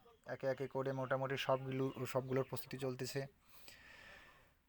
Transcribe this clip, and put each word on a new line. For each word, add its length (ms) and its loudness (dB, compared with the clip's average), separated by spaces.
একে 220 -2
একে 200 2
করে 240 0
মোটামুটি 460 2
সবগুলো, 680 2
সবগুলোর 440 2
প্রস্তুতি 280 -6
চলতেছে। 500 -2